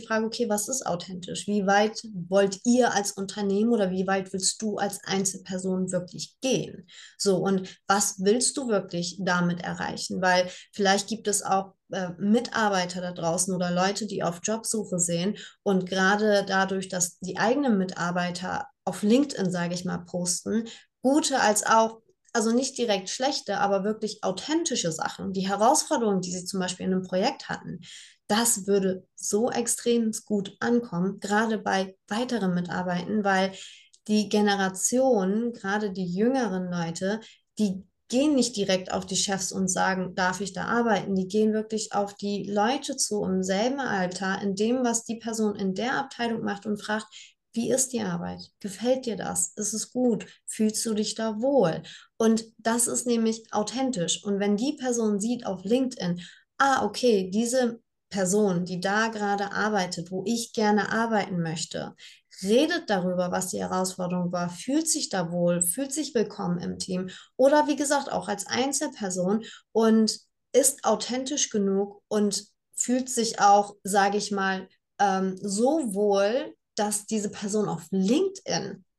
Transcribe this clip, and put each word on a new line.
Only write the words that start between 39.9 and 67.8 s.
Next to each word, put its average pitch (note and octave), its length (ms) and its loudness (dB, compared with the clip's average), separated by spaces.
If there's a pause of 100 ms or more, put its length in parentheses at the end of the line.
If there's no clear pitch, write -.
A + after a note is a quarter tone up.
"Darf F#3 260 0
ich F#3+ 120 -8
da F3+ 120 -6
arbeiten?" G#3+ 500 0
Die F#3 120 0
gehen G#3+ 260 2
wirklich G#3+ 400 -4
auf G3+ 200 -2
die G3+ 380 -4
Leute C4 460 0
zu G#3 260 -2
im F#3 200 0
selben A3 360 0
Alter, F#3+ 640 -2
in G3 120 -2
dem, A#3 280 0
was A#3 220 0
die A3+ 120 -6
Person A3 380 -2
in F#3+ 180 -2
der A#3+ 240 -2
Abteilung A#3 460 -4
macht G3+ 240 -6
und G#3 120 -2
fragt, G#3+ 280 -6 (460)
"Wie A#3 180 -2
ist B3+ 220 0
die A3+ 80 -2
Arbeit? F3+ 580 -6
Gefällt A#3 480 -2
dir G#3 80 -4
das? F3+ 400 -4
Ist G#3 180 -4
es G#3+ 180 -8
gut? B3 340 0 (200)
Fühlst - 400 -2
du A3+ 80 -2
dich G#3 220 -2
da A3 260 -4
wohl?" B3+ 400 4 (360)
Und A3+ 260 4 (160)
das A#3 280 0
ist B3 200 -2
nämlich A3+ 440 2
authentisch. G#3+ 720 -2
Und G3+ 160 0
wenn G3+ 180 2
die C#4 220 -2
Person A#3 400 0
sieht A#3 260 -2
auf F#3 180 -6
LinkedIn, G3 580 0 (360)
Ah, C4+ 280 4
okay, G3+ 480 2
diese A#3+ 480 0 (280)
Person, F#3+ 540 2
die F3 160 -6
da G#3 300 0
gerade G3+ 420 -2
arbeitet, F#3 580 -2
wo F#3 160 -6
ich A#3 280 -2
gerne G#3 360 2
arbeiten G#3+ 520 0
möchte, D#3 540 -6 (480)
redet D4 460 2
darüber, F3+ 420 0
was F#3 180 -2
die G3+ 100 -4
Herausforderung F3+ 720 -2
war, F3 180 -2
fühlt D4+ 400 -2
sich - 200 -2
da F3 220 -2
wohl, F3 300 2
fühlt C4+ 320 -2
sich D4+ 220 -4
willkommen F#3 440 -2
im F#3 200 -8
Team F#3 300 -6 (280)
oder C#4 300 6
wie D4 80 2
gesagt C#4+ 360 0